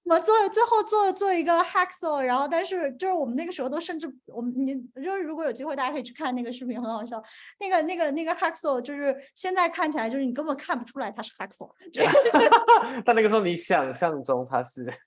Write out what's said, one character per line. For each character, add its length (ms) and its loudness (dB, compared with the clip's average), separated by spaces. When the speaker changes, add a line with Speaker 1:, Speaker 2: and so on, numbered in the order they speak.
Speaker 1:
我 100 4
们 80 4
做， 120 4
最 160 2
后 180 4
做， 300 2
做 220 0
一 100 0
个 180 4
hacksaw， 560 -2
然 160 0
后 140 0
但 160 0
是 300 -4
就 120 -6
是 60 0
我 140 0
们 100 -4
那 80 -2
个 80 -8
时 80 -10
候 80 -4
都 100 -4
甚 200 -6
至， 120 -8
我 160 -12
们， 160 -4
你， 180 -2
就 100 -4
是 80 -4
如 140 -6
果 80 -6
有 80 -2
机 100 -10
会 140 -6
大 100 -4
家 60 -4
可 60 -6
以 40 -6
去 120 -14
看 200 -4
那 80 -6
个 80 -8
视 140 -12
频， 160 -6
很 100 -6
好 140 -6
笑。 180 -10
那 80 -6
个， 140 2
那 120 -4
个， 180 0
那 120 -4
个 100 -2
hacksaw 460 -2
就 140 -10
是 200 -2
现 200 -4
在 140 4
看 240 -2
起 60 -4
来 100 -2
就 80 -4
是 80 -2
你 80 -2
根 140 -4
本 100 -2
看 220 -4
不 40 -8
出 160 -14
来 140 -4
它 80 -12
是 140 -10
hacksaw， 360 -12
<laughs> 120 -20
就 100 0
是 60 6
Speaker 2:
<laughs> 480 4
但 100 4
那 60 4
个 80 4
时 60 4
候 100 2
你 100 0
想 400 0
象 300 0
中 240 0
它 140 0
是。 280 -10